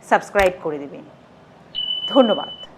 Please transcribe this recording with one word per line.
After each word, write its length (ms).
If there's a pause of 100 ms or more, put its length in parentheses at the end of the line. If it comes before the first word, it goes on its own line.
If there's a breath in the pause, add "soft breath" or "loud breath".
সাবস্ক্রাইব 440 (100)
করে 200
দেবেন। 200 (1080)
ধন্যবাদ। 520 (140)